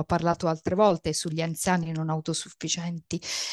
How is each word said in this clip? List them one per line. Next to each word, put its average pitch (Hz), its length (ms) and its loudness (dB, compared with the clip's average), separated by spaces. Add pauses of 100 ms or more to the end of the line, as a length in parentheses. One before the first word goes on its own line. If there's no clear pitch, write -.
parlato 170 460 2
altre 160 260 -2
volte, 185 380 4
sugli 160 280 -4
anziani 165 520 0
non 160 180 -2
autosufficienti. 165 1120 -4 (300)